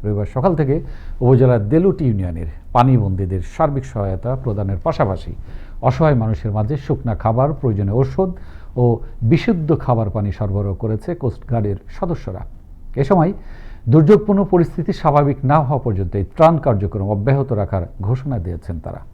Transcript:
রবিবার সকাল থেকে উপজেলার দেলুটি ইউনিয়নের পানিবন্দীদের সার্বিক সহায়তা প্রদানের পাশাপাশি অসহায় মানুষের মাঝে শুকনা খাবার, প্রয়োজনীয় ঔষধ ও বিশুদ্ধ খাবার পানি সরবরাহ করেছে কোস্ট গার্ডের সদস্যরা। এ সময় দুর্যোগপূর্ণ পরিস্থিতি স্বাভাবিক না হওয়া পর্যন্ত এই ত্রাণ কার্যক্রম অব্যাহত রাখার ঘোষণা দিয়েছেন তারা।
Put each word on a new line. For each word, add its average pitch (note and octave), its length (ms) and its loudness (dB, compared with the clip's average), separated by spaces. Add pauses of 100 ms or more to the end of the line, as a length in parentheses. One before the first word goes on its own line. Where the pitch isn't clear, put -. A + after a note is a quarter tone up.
রবিবার G#2 320 -2
সকাল D#3 240 2
থেকে C#3 160 2 (480)
উপজেলার B2+ 380 6 (100)
দেলুটি F3 380 2
ইউনিয়নের E2+ 400 -2 (260)
পানিবন্দীদের G2 680 4 (120)
সার্বিক C#3 400 0
সহায়তা G2+ 380 -4 (120)
প্রদানের G2+ 420 -2
পাশাপাশি G#2+ 460 -2 (560)
অসহায় C#3+ 360 2
মানুষের A2 340 -2
মাঝে A2 180 -2 (100)
শুকনা B2+ 280 -2 (100)
খাবার, A#2+ 260 2 (100)
প্রয়োজনীয় G#2 420 0
ঔষধ F3+ 280 0 (540)
ও - 0 - (460)
বিশুদ্ধ E3 400 2 (160)
খাবার A2+ 300 0
পানি G#2 140 -2 (100)
সরবরাহ G2+ 340 -2 (100)
করেছে A2 260 -4 (120)
কোস্ট - 200 -4 (100)
গার্ডের G#2 260 -2 (200)
সদস্যরা। C3 440 -6 (600)
এ - 80 4
সময় F3+ 220 4 (600)
দুর্যোগপূর্ণ G3 500 6 (120)
পরিস্থিতি F3 380 2 (100)
স্বাভাবিক C#3+ 360 4 (140)
না D3+ 140 6
হওয়া C3+ 200 -2
পর্যন্ত F#2+ 360 -2
এই F#2 40 0 (100)
ত্রাণ D#3+ 200 6 (100)
কার্যক্রম G2+ 500 0
অব্যাহত C3+ 340 0 (120)
রাখার F#2+ 220 -2 (240)
ঘোষণা B2+ 380 -2
দিয়েছেন F2 400 -8
তারা। - 160 -12 (120)